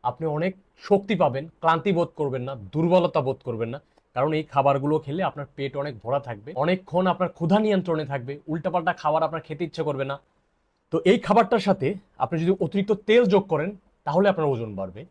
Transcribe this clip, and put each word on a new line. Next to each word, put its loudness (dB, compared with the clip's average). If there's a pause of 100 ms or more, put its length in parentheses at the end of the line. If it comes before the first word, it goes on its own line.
আপনি -4 (120)
অনেক -2 (360)
শক্তি 2
পাবেন, 0 (180)
ক্লান্তি 2
বোধ 0 (100)
করবেন -2
না, -8 (200)
দুর্বলতা 2
বোধ -2 (100)
করবেন -4
না, -12 (380)
কারণ 0
এই -4
খাবারগুলো 2 (100)
খেলে -6
আপনার -12 (100)
পেট -6 (100)
অনেক -8
ভরা -2
থাকবে, -12 (120)
অনেকক্ষণ 0
আপনার -2
ক্ষুধা 2
নিয়ন্ত্রণে 0
থাকবে, -8 (200)
উল্টাপাল্টা -2 (100)
খাবার 2
আপনার -6
খেতে -8
ইচ্ছে -8
করবে -2
না। -6 (760)
তো 0 (140)
এই 6
খাবারটার 4
সাথে 2 (360)
আপনি -4
যদি 2 (120)
অতিরিক্ত 0 (160)
তেল 6 (100)
যোগ 4
করেন, -2 (360)
তাহলে 2
আপনার 0
ওজন -4
বাড়বে। -10